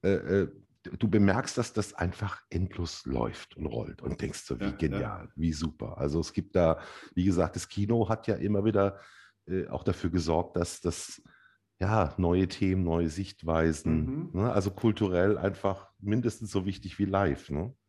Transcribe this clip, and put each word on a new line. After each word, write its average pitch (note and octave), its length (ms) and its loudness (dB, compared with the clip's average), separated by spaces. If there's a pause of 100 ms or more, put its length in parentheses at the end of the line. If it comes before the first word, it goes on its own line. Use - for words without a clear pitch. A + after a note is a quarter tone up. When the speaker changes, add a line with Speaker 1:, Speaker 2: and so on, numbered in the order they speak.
Speaker 1:
äh, F#2 80 4
äh, F#2 380 2 (360)
du G#2 240 -2
bemerkst, G2+ 500 4
dass A#2+ 140 -2
das - 220 -4
einfach F2 560 -4
endlos F2 560 -4
läuft A#1+ 500 -4
und D2+ 100 -6
rollt A#1 360 -6
und C2+ 180 -6
denkst - 240 -6
so, B1+ 180 -6
wie G2+ 80 -2
Speaker 2:
Ja, - 60 -8
Speaker 1:
genial, C2+ 500 -4
Speaker 2:
ja. - 100 -20
Speaker 1:
wie D#2+ 160 0
super. D2+ 460 -6
Also C#2+ 220 0
es - 120 -6
gibt - 240 -4
da, D#2+ 240 6 (340)
wie F2+ 100 2
gesagt, F2 320 4
das - 120 -8
Kino G#2 400 0
hat A2 180 -2
ja A2 100 0
immer G2+ 280 0
wieder, G2+ 360 2 (460)
äh, F#2 220 -4
auch - 160 -8
dafür F2 260 0
gesorgt, E2 460 0
dass F2 240 -2
das, - 420 -6 (580)
ja, G2 380 2
neue F2+ 300 4
Themen, F#2 360 0
neue E2+ 240 2
Sichtweisen, D#2+ 1000 0
Speaker 2:
Mhm. D3+ 260 -6
Speaker 1:
ne, G2+ 200 0
also G2 180 2
kulturell G2 680 2
einfach F#2+ 600 -2
mindestens A2 540 -2
so F#2+ 140 0
wichtig F#2 320 -8
wie G2+ 80 4
live, F#2+ 440 2
ne? F2 240 -4 (140)